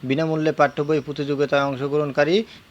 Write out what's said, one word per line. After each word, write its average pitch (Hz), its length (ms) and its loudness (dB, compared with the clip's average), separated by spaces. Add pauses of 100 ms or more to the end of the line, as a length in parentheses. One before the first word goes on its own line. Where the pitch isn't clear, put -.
বিনামূল্যে 156 480 0
পাঠ্য 147 320 2
বই 156 160 0
প্রতিযোগিতায় 143 680 0
অংশগ্রহণকারী 143 640 0 (360)